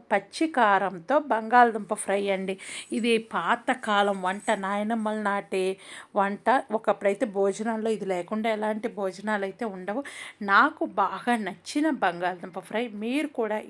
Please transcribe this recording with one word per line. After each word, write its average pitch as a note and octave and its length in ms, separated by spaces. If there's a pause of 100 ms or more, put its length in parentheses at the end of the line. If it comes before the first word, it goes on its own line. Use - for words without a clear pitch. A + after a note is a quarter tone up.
(120)
పచ్చి G#3+ 360 (100)
కారంతో G3+ 600 (140)
బంగాళదుంప A3 640
ఫ్రై G3+ 420
అండి. F#3+ 220 (340)
ఇది A#3 260 (160)
పాతకాలం G3+ 880
వంట, G3 300
నాయనమ్మల G#3+ 680 (120)
నాటి F#3+ 480 (380)
వంట. G#3 560
ఒకప్పుడైతే G#3 540
భోజనాల్లో G#3 720
ఇది G3 80
లేకుండా F#3+ 520
ఎలాంటి G#3+ 300
భోజనాలు G3 600
అయితే F#3+ 160
ఉండవు. G3 380 (380)
నాకు A#3 440
బాగా G3 500 (120)
నచ్చిన D4 420
బంగాళదుంప F3+ 680
ఫ్రై A3 260 (180)
మీరు C#4 240
కూడా G#3+ 320 (100)